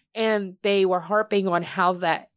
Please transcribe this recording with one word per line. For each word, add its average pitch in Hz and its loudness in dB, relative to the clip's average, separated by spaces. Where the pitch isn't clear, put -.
And 208 -2
they 196 2
were 180 0
harping 202 0
on 175 0
how 185 0
that 165 -2